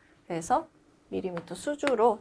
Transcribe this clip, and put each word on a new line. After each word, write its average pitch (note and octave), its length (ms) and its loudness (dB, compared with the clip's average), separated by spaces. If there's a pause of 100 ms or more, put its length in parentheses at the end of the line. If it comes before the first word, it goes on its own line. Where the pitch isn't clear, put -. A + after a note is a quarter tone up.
(260)
그래서 F#3 420 0 (400)
밀리미터 F3+ 460 -6
수주로 B3 680 2